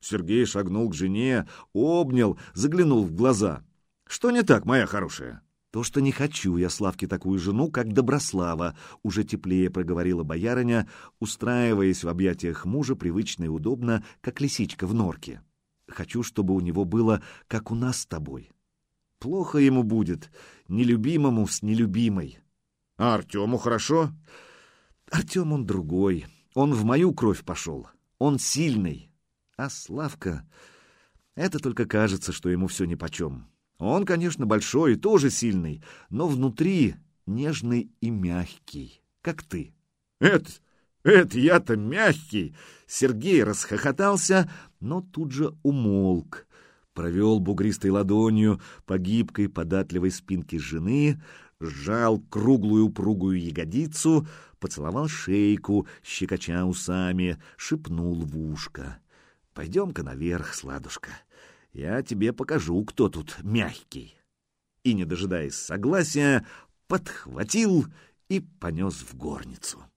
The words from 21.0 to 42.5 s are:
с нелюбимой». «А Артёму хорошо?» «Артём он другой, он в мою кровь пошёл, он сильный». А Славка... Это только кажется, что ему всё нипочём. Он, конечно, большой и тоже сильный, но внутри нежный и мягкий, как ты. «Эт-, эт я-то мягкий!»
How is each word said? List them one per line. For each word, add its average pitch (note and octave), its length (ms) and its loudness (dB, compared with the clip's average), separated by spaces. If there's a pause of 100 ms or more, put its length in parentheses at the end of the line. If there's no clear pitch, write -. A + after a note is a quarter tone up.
с - 160 -6
нелюбимой». G#2 760 0 (580)
«А A#2+ 180 2
Артёму G#2 440 -2
хорошо?» A#2+ 520 2 (1000)
«Артём E3 420 0
он C3+ 140 0
другой, F#2 600 0 (280)
он C#3+ 180 4
в A2 120 2
мою D3 280 4
кровь G#2 320 0
пошёл, D#2+ 440 -8 (300)
он C#3 200 2
сильный». G#2+ 720 -2 (500)
А C3+ 80 -8
Славка... C3+ 720 -8 (920)
Это F3 240 -2
только A#2+ 260 -2
кажется, G#2 460 0
что - 160 -4
ему F2+ 180 2
всё F#2 180 -2
нипочём. D#2+ 600 -6 (320)
Он, C#3 260 0
конечно, E3+ 400 -2
большой A2+ 500 4
и - 20 -2
тоже F3 340 4
сильный, F2+ 540 -2 (260)
но C#3+ 160 0
внутри C3+ 680 2 (300)
нежный A#2+ 720 -2
и A2+ 100 -2
мягкий, F2 880 -6 (200)
как D#3 240 -6
ты. - 280 -10 (480)
«Эт-, - 400 4 (440)
эт D#3 300 8
я-то B2+ 420 4
мягкий!» A2 800 0 (320)